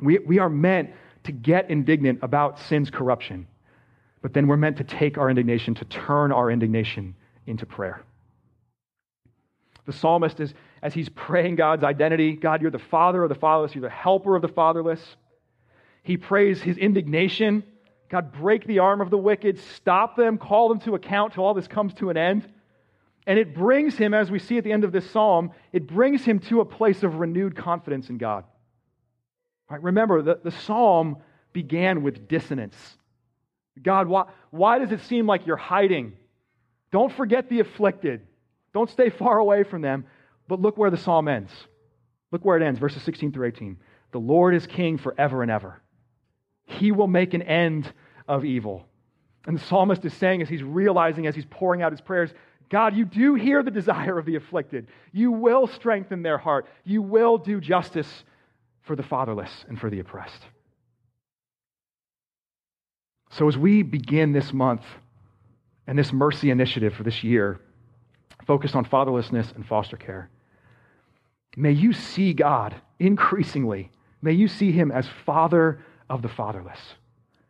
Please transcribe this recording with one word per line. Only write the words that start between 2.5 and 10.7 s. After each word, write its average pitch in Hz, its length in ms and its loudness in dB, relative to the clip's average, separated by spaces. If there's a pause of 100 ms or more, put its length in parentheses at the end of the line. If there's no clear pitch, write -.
sin's 147 320 -2
corruption, 117 560 -4 (720)
but - 120 -8
then 143 160 4
we're 143 80 4
meant 151 220 0
to 131 60 -8
take 147 320 -4
our 135 140 2
indignation, 117 460 0
to - 80 -14
turn 143 480 0
our 123 180 2
indignation 110 640 -2 (320)
into 117 200 -10
prayer. - 360 -10 (1800)
The 139 80 -10
psalmist 165 480 0
is, 147 140 -8 (280)